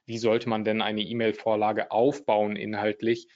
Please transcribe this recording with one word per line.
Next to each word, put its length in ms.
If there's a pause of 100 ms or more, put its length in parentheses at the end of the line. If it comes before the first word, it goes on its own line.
wie 120
sollte 320
man 160
denn 160
eine 200
E-Mail-Vorlage 920
aufbauen 640
inhaltlich, 800